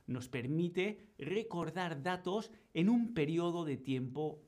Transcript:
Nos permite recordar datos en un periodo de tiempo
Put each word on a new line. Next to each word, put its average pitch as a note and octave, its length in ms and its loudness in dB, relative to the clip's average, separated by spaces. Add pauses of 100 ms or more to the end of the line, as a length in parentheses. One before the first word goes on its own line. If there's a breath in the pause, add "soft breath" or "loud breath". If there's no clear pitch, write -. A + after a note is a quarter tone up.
Nos B2 220 -4
permite E3+ 880 0
recordar E3+ 840 -4
datos F3+ 500 -2 (220 loud breath)
en F3 160 6
un A#3 240 4
periodo E3 520 2
de C#3 120 -2
tiempo C3+ 720 -2